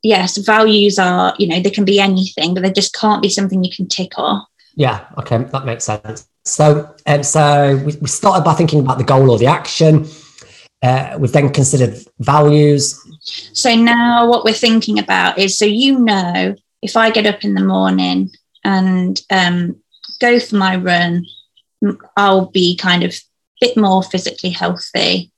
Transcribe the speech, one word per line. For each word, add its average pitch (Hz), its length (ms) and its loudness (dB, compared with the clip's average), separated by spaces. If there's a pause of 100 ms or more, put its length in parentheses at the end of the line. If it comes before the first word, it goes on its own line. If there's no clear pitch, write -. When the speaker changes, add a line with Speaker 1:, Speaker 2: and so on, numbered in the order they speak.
Speaker 1:
yes, 190 340 0
values 214 600 2
are, 180 400 0
you 202 80 0
know, 165 120 -2
they 202 120 -2
can 202 140 -2
be 202 140 2
anything, 185 540 -2
but 180 80 -6
they 190 100 -2
just 190 220 -4
can't 208 300 -2
be 202 60 0
something 190 340 -2
you 180 120 -6
can 185 120 -8
tick - 320 -8
off. - 280 -4 (280)
Speaker 2:
Yeah, 123 320 -2 (100)
okay, 117 280 -4
that 135 200 -10
makes 117 200 -8
sense. 110 440 -10 (160)
So, 147 500 0 (120)
um, 147 160 0
so 143 600 2
we, 151 120 -4
we 147 120 -8
started 185 380 0
by 165 80 2
thinking 156 280 2
about 127 180 -2
the 131 40 0
goal 135 280 4
or 113 80 2
the 120 80 2
action. 156 600 2 (760)
Uh, 127 360 -2
we've 131 120 -2
then 143 180 2
considered 131 480 0 (220)
values. 147 840 2 (480)
Speaker 1:
So 233 240 0
now 233 540 4
what 233 160 2
we're 220 80 2
thinking 220 460 0
about 185 380 -2
is, 190 200 -2
so, 214 80 0
you 254 340 2
know, 190 560 0 (260)
if - 140 -6
I 226 140 4
get 214 160 0
up 202 180 -2
in 202 120 -4
the 190 80 0
morning 92 680 0 (340)
and, 185 560 0 (120)
um, 175 440 -2 (460)
go 240 180 4
for 233 160 -6
my 190 200 0
run, 175 500 -2 (580)
m-, 202 160 -4 (180)
I'll 190 300 2
be 180 300 -2
kind 180 260 0
of 180 100 -4
a - 520 -8
bit 240 120 -2
more 190 260 2
physically - 460 -8
healthy 180 880 -4